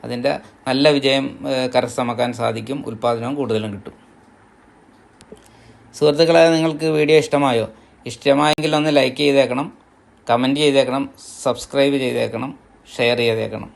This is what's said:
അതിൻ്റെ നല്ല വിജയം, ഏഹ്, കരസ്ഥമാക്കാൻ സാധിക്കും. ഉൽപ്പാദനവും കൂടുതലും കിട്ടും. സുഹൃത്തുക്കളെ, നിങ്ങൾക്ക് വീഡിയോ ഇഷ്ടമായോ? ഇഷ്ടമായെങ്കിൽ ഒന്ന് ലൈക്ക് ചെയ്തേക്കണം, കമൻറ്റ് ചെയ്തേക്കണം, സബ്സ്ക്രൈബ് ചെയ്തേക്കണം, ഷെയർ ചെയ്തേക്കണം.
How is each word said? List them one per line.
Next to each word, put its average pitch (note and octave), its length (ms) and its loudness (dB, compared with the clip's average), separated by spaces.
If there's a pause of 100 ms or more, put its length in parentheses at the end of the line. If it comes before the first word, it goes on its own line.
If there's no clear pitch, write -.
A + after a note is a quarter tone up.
അതിൻ്റെ B2 280 -4 (360)
നല്ല C#3 220 4
വിജയം, C3+ 360 2 (220)
ഏഹ്, C3 280 -2
കരസ്ഥമാക്കാൻ A#2+ 580 -2
സാധിക്കും. A#2 540 -4
ഉൽപ്പാദനവും A#2+ 480 -4
കൂടുതലും A2 360 -4
കിട്ടും. - 240 -14 (2000)
സുഹൃത്തുക്കളെ, E3 540 4
നിങ്ങൾക്ക് D#3+ 360 0
വീഡിയോ D#3 320 4
ഇഷ്ടമായോ? C#3 480 2 (400)
ഇഷ്ടമായെങ്കിൽ D3+ 720 0
ഒന്ന് D3+ 200 0
ലൈക്ക് C3+ 220 2
ചെയ്തേക്കണം, C#3 500 2 (600)
കമൻറ്റ് C3 340 2
ചെയ്തേക്കണം, C#3 480 2 (320)
സബ്സ്ക്രൈബ് C#3 560 0
ചെയ്തേക്കണം, A#2+ 540 -4 (460)
ഷെയർ A#2+ 200 0
ചെയ്തേക്കണം. A2 580 -4